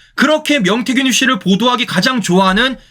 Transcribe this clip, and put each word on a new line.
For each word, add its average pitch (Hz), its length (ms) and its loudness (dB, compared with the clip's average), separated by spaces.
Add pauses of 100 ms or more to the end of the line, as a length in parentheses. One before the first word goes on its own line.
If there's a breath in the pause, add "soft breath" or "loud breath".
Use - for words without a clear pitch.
(160 loud breath)
그렇게 302 440 0
명태균 233 520 -2
씨를 233 280 0
보도하기 240 460 0
가장 240 360 -2
좋아하는 190 560 0 (140)